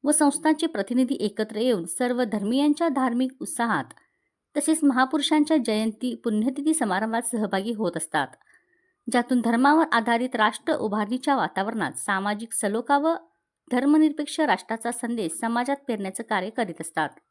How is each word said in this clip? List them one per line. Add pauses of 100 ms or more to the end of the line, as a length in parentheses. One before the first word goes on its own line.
व
संस्थांचे
प्रतिनिधी
एकत्र
येऊन
सर्व
धर्मियांच्या
धार्मिक (100)
उत्साहात (640)
तसेच
महापुरुषांच्या (100)
जयंती (100)
पुण्यतिथी
समारंभात
सहभागी
होत
असतात, (800)
ज्यातून
धर्मावर
आधारित
राष्ट्र
उभारणीच्या
वातावरणात
सामाजिक
सलोखा
व (560)
धर्मनिरपेक्ष
राष्ट्राचा
संदेश
समाजात (120)
पेरण्याचं
कार्य
करीत
असतात. (220)